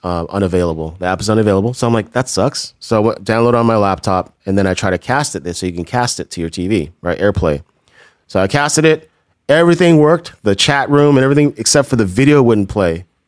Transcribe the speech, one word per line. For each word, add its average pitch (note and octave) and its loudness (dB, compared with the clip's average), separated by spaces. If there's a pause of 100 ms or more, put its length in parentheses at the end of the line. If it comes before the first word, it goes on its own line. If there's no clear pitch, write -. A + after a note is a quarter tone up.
uh, F2 -4
"Unavailable." E2+ -2
The F#2 -8
app F#2 -2
is - -4
unavailable. G#2+ 2
So B2+ -4
I'm A#2 0
like, A2 -4
"That C3 -2
sucks." - -4
So - -4
I A2 2
went, G#2+ -2
download A#2 0
it A#2+ 2
on A#2 2
my A2+ 2
laptop F#2+ -2 (120)
and G2 -2
then G2 2
I F#2 0
try F#2+ -4
to F2+ -2
cast C3+ -4
it C#2+ -10
there E2+ -8
so F#2 -8
you F2+ -4
can E2+ -8
cast B2 -4
it - -14
to F2 -10
your E2 -4
T F2+ -6
V, F2 -2 (100)
right? F2 -4
AirPlay. F2 0 (680)
So - -2
I G2 0
casted D3 0
it. D#3 0 (400)
Everything E3+ 4
worked, D#3+ 2 (100)
the G2+ 2
chat C#3 -2
room C#3+ 4
and C3 4
everything, C#3+ 2
except C3 0
for C3 0
the A2 2
video C3+ 4
wouldn't A2 2
play. F2+ -2 (220)